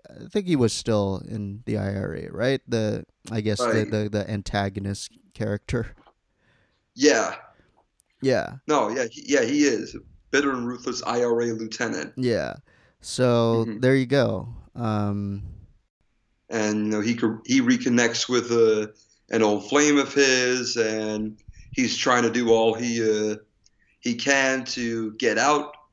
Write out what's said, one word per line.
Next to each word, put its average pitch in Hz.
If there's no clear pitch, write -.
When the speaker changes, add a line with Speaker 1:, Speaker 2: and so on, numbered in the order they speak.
Speaker 1:
I -
think 202
he 175
was 120
still 101
in 104
the 110
I 98
R 101
A, -
right? 123
The, 110
I 113
guess 104
the, 123
Speaker 2:
Right. 110
Speaker 1:
the, 107
the 104
antagonist 98
character. -
Speaker 2:
Yeah. 120
Speaker 1:
Yeah. 131
Speaker 2:
No, 135
yeah, 123
he, -
yeah, 135
he 147
is. 120
Bitter 143
and 120
ruthless 123
I 120
R 117
A 120
lieutenant. 110
Speaker 1:
Yeah. 107
So, 117
Speaker 2:
Mm-hmm. 110
Speaker 1:
there 127
you 131
go. 117
Um, 101
Speaker 2:
And, 107
you 107
know, 107
he 117
co-, 113
he 135
reconnects 120
with, 120
uh, 110
an 113
old 104
flame 147
of 139
his, 127
and 107
he's 123
trying 123
to 113
do 117
all 113
he, 117
uh, 107
he 120
can 135
to 113
get 110
out, 143